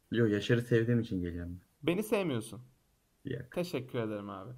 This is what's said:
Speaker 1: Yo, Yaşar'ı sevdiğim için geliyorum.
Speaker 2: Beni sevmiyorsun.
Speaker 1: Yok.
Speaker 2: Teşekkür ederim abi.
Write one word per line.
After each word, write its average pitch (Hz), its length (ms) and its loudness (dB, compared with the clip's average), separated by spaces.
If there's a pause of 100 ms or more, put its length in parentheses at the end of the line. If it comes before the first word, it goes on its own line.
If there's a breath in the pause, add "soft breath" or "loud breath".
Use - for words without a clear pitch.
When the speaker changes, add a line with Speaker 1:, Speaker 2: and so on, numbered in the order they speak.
(100)
Speaker 1:
Yo, 113 160 4
Yaşar'ı 107 360 4
sevdiğim 117 380 4
için 95 200 -2
geliyorum. 87 400 -6 (220)
Speaker 2:
Beni 175 200 2
sevmiyorsun. 156 580 -2 (640)
Speaker 1:
Yok. - 180 -6 (120)
Speaker 2:
Teşekkür 143 440 -4
ederim 104 320 -4
abi. 98 280 -10